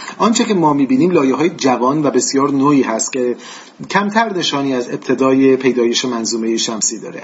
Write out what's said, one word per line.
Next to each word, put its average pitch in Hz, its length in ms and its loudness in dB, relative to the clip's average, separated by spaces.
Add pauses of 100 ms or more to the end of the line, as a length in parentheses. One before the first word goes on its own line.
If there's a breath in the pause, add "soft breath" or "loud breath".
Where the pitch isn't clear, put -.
(180 loud breath)
آنچه 220 260 2
که 208 100 0
ما 160 200 2
می‌بینیم 139 380 2
لایه‌های 143 380 2
جوان 135 540 0
و 135 80 2
بسیار 139 400 0
نوعی 139 300 4
هست 113 320 -2
که 123 220 -2 (540 loud breath)
کمتر 208 440 0
نشانی 139 400 -2
از 123 160 -2
ابتدای 135 640 2
پیدایش 120 500 0
منظومهٔ 113 520 -2
شمسی 107 420 -4
داره. - 240 -12